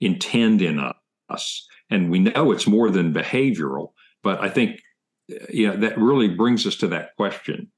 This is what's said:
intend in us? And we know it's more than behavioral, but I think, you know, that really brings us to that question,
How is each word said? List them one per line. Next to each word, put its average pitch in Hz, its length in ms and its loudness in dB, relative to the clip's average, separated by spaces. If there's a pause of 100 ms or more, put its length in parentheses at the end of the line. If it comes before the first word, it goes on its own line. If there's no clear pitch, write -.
intend 110 600 2
in 78 200 0 (480)
us? - 360 -10 (240)
And 90 220 0
we 92 80 2
know 120 320 4
it's - 160 -2
more 107 220 4
than 87 240 2
behavioral, 82 800 -2 (280)
but 98 200 -2
I 98 80 -2
think, - 320 -2 (680)
you 107 180 2
know, 95 100 -2
that 110 200 -2
really 117 320 4
brings 110 380 0
us - 100 -2
to 107 100 -2
that 85 280 -6
question, - 640 -6